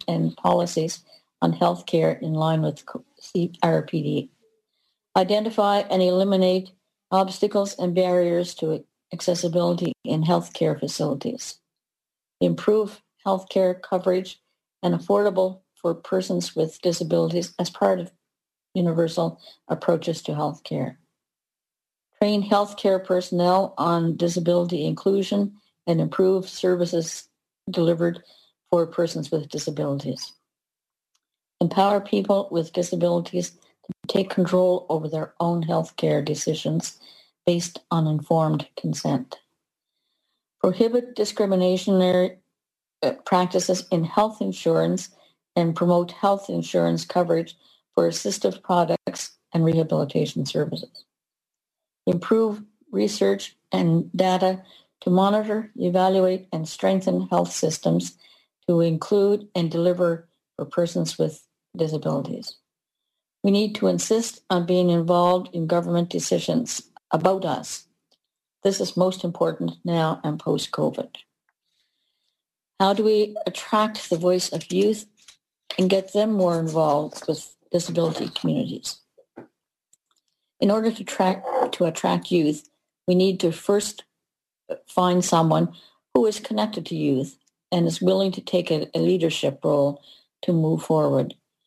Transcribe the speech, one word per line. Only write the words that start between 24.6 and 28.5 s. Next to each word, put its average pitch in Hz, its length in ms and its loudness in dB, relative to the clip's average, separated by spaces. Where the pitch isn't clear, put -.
inclusion 196 680 0
and 165 160 2
improve 185 480 2
services 175 800 -2
delivered 170 540 0